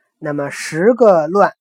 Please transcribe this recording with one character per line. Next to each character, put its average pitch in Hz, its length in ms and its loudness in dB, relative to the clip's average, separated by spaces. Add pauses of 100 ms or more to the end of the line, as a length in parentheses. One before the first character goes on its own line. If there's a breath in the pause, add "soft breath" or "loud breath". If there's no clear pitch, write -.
(180)
那 151 160 -8
么 143 160 -8
十 180 420 -2
个 202 360 4
乱 180 320 0